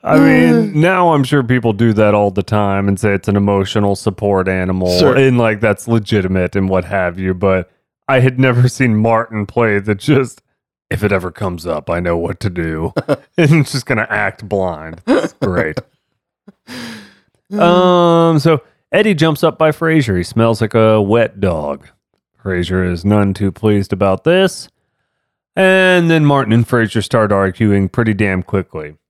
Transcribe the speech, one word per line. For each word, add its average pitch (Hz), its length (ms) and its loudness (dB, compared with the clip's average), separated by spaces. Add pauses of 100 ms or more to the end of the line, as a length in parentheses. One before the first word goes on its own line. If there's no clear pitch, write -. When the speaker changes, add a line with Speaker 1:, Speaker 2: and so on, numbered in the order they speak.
Speaker 1:
I - 160 2
mean, 240 600 4
Speaker 2:
<sighs> - 0 -
Speaker 1:
now 175 340 2
I'm 139 120 2
sure 139 180 0
people 117 300 0
do 113 200 2
that 104 200 4
all 104 180 2
the 95 120 -4
time 101 440 0
and 98 100 0
say 104 160 0
it's 98 140 -4
an 101 80 0
emotional 101 640 0
support 95 500 -2
animal 92 500 -2
Speaker 2:
Sure. 139 200 4
Speaker 1:
and, 135 200 2
like, 110 220 0
that's 104 300 -2
legitimate 95 640 -2
and 95 140 0
what 92 160 0
have 90 340 -4
you. 95 140 -2
But 92 360 -2 (380)
I 131 140 2
had 127 180 0
never 127 300 2
seen 120 260 0
Martin 113 500 0
play 110 340 0
the 101 160 -2
just, 127 460 -2 (480)
"If 107 140 -6
it 104 80 0
ever 92 200 -4
comes 87 360 -8
up, 78 220 -6
I 87 100 -2
know 87 180 -2
what 85 240 -6
to 101 80 -4
do." 82 500 -6
<laughs> - 80 -10 (300)
And 151 140 2 (100)
it's - 120 -4
just 131 140 -8
gonna 110 220 -2
act 104 380 -6
blind. 85 600 -6
It's 302 260 -2
great. 165 520 -4
Speaker 2:
<laughs> - 40 -20 (1700)
Speaker 1:
Um, 175 800 4
so 156 220 2 (320)
Eddie 214 200 2
jumps 156 300 0
up 160 140 0
by 156 140 2
Frasier. 147 460 0
He 87 60 -2
smells 113 380 0
like 110 120 -4
a 110 280 4
wet 104 400 0
dog. 78 460 -4 (540)
Frasier 92 480 -2
is 87 140 -6
none 101 300 2
too 95 180 -4
pleased 101 400 -2
about 95 320 -2
this. 185 460 0 (840)
And 185 540 2
then 160 160 4
Martin 135 280 2
and 113 140 2
Frasier 113 360 -2
start 107 300 0
arguing 98 560 0
pretty 113 240 0
damn 95 280 -2
quickly. 78 540 -8 (140)